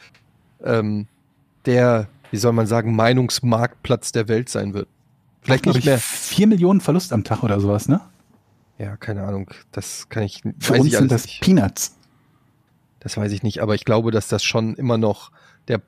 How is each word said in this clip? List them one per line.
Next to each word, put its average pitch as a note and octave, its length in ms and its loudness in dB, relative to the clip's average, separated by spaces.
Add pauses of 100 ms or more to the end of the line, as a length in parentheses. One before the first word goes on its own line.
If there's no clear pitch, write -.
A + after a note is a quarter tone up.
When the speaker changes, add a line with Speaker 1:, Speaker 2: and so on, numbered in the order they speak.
(640)
Speaker 1:
ähm, G#2+ 440 -2 (600)
der, B2 420 2 (220)
wie A2+ 60 -6
soll A#2 160 2
man A2+ 140 2
sagen, A2+ 300 0
Meinungsmarktplatz A#2+ 1160 0
der A2 160 -2
Welt A#2 200 -2
sein G2+ 260 -6
wird. G2+ 140 -8 (540)
Vielleicht C3 220 0
Speaker 2:
Glaub - 100 4
Speaker 1:
nicht B2+ 100 0
Speaker 2:
ich, D3 60 2
Speaker 1:
mehr. B2+ 80 4
Speaker 2:
vier - 480 -2
Millionen F#3+ 340 4
Verlust E3+ 320 0
am A2 120 0
Tag - 180 -4
oder G2+ 180 0
sowas, G2+ 280 0
ne? C3+ 120 2 (800)
Speaker 1:
Ja, G#2 180 -10
keine G2+ 260 -10
Ahnung. G2 280 -8 (220)
Das - 380 -12
kann A2 120 -4
ich, - 200 -8 (160)
Speaker 2:
Für - 160 0
Speaker 1:
weiß B2 60 6
Speaker 2:
uns C#3 80 6
Speaker 1:
ich - 40 2
Speaker 2:
sind - 80 2 (100)
Speaker 1:
alles A#2 120 2
Speaker 2:
das - 40 -12
Speaker 1:
nicht. - 140 -18
Speaker 2:
Peanuts. - 560 2 (1040)
Speaker 1:
Das - 160 -12
weiß G#2 160 -2
ich G2+ 100 -6
nicht, G#2+ 200 -4
aber G#2+ 120 0
ich - 100 -6
glaube, A2+ 260 2
dass G#2+ 180 -2
das G#2+ 140 -2
schon A2+ 320 -2
immer A#2+ 240 0
noch G#2 320 -2 (380)
der, A2+ 200 -2